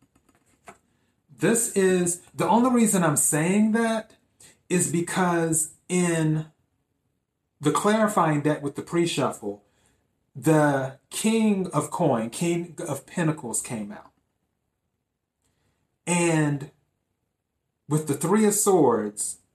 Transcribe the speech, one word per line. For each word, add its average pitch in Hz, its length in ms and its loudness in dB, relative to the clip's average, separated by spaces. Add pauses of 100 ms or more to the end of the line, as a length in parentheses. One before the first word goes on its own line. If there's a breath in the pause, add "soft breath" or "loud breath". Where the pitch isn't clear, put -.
(1300)
This 180 440 0
is, 185 460 0 (120)
the 185 100 -2
only 233 260 4
reason 214 340 2
I'm 147 100 2
saying 185 560 2
that 226 440 -2 (520 soft breath)
is 151 240 0
because 170 840 0 (120)
in 165 600 0 (1120)
the 147 100 2
clarifying 196 680 2
deck 147 200 0
with 143 140 -6
the 139 60 -10
pre-shuffle, 127 840 -4 (720)
the 143 640 0 (100)
King 220 580 0
of 147 220 -2
Coin, 120 420 0
King 170 440 -4 (100)
of 143 200 -8
Pentacles 156 560 -4
came 104 320 -10
out. - 180 -20 (1900)
And 156 640 0 (1160)
with 156 200 -2
the 143 60 -2
Three 190 300 0
of 202 120 2
Swords, 120 840 0 (180)